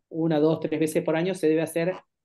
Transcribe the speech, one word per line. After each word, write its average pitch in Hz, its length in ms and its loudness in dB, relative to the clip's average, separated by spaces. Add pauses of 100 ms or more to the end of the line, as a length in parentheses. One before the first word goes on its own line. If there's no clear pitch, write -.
una, 160 320 0
dos, 156 220 2
tres 151 180 -2
veces 165 240 0
por 160 140 -2
año 180 180 -2
se 156 140 0
debe 160 140 2
hacer, 165 300 -2 (320)